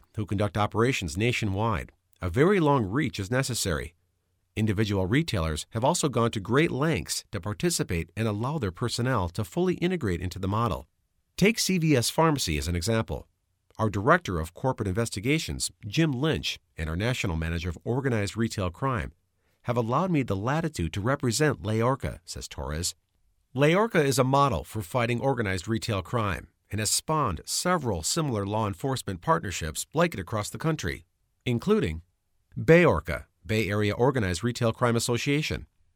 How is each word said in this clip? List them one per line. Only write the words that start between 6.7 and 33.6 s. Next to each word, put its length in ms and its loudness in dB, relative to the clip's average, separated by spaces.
to 100 -8
participate 760 -2
and 120 0
allow 320 -2
their 120 -2
personnel 580 -2
to 140 -4
fully 320 0
integrate 460 0
into 160 -6
the 100 -4
model. 400 -2
Take 240 4
C 180 0
V 180 4
S 140 2
Pharmacy 480 2
as 100 -4
an 80 0
example. 500 -2
"Our 120 0
Director 520 2
of 120 -8
Corporate 360 -2
Investigations, 840 -2
Jim 240 2
Lynch, 480 -2
and 140 -6
our 80 -2
National 400 -2
Manager 320 -4
of 160 -6
Organized 500 -2
Retail 340 -2
Crime 440 -4
have 160 -2
allowed 340 0
me 100 4
the 140 -2
latitude 560 -2
to 100 -4
represent 640 2
Leorca," 600 0
says 240 -12
Torres. 440 -4
Leorca 480 4
is 160 2
a 60 6
model 400 4
for 160 -8
fighting 400 0
organized 440 0
retail 360 0
crime 480 -2
and 100 -4
has 120 0
spawned 540 0
several 580 0
similar 420 0
law 220 0
enforcement 540 -4
partnerships 720 -2
like 200 2
it 60 -6
across 300 -4
the 80 -10
country, 480 -4
including 560 0
Bayorca, 720 4
Bay 240 0